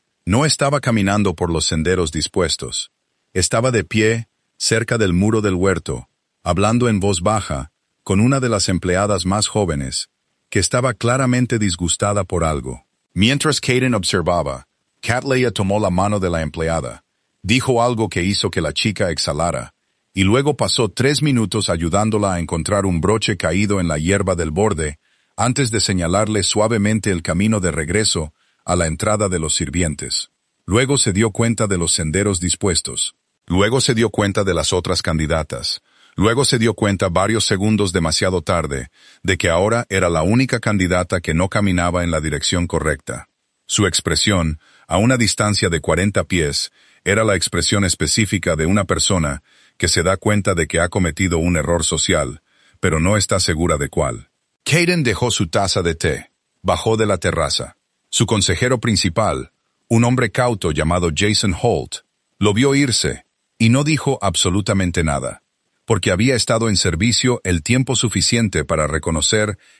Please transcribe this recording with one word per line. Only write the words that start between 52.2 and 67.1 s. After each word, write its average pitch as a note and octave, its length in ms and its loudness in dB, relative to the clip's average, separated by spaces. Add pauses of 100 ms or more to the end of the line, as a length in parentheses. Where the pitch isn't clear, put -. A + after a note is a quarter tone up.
pero - 200 0
no G2 180 2
está G2 220 0
segura E2 380 0
de C#2 120 -4
cuál. B1 400 -4 (340)
Kaden E3+ 400 0
dejó A#2 280 0
su G2 160 -2
taza G2 340 0
de E2+ 140 0
té, - 360 -4 (300)
bajó G2 360 0
de A2 80 2
la G2 120 0
terraza. E2 580 -2 (340)
Su - 160 0
consejero A#2 540 0
principal, F#2 720 0 (380)
un A#2 160 6
hombre B2 260 0
cauto A#2 400 0
llamado E2 440 0
Jason G2+ 440 0
Holt, D#2+ 380 -2 (420)
lo G2+ 140 2
vio C3+ 200 2
irse, B2+ 520 -2 (320)
y A2+ 120 4
no C3+ 140 4
dijo C#3+ 380 0
absolutamente F#2+ 800 0
nada, C2+ 400 -4 (420)
porque G2+ 260 0
había A#2+ 240 2
estado A2+ 340 0
en G2 80 0
servicio A2+ 640 0